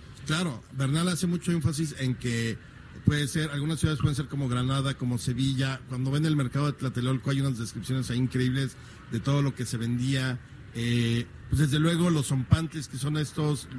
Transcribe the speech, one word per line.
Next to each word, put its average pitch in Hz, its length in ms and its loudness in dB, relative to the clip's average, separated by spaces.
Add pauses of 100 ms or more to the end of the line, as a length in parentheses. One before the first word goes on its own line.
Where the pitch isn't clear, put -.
(280)
Claro, 156 340 -2 (160)
Bernal 147 300 2
hace 180 200 0
mucho 170 260 0
énfasis 151 460 0
en 127 160 0
que 117 420 -2 (480)
puede 147 240 2
ser, 156 220 0
algunas 147 280 -2
ciudades 151 220 2
pueden 147 160 2
ser 143 100 -2
como 139 220 -2
Granada, 131 460 0
como 123 220 -2
Sevilla. 131 720 0
Cuando 127 240 -2
ven 147 140 2
el 156 100 4
mercado 139 300 0
de 143 80 2
Tlatelolco 131 580 -2
hay 139 80 2
unas 135 180 0
descripciones 123 520 -4
ahí 120 80 0
increíbles 127 580 0 (380)
de 113 80 -2
todo 143 200 2
lo 139 140 2
que 123 100 -4
se 117 120 -4
vendía. 127 600 0 (340)
Eh, 120 520 2 (240)
pues 135 120 4
desde 151 180 4
luego 170 300 4
los 151 180 4
zompantles, 147 600 2
que 135 80 -8
son 147 200 0
estos 151 600 0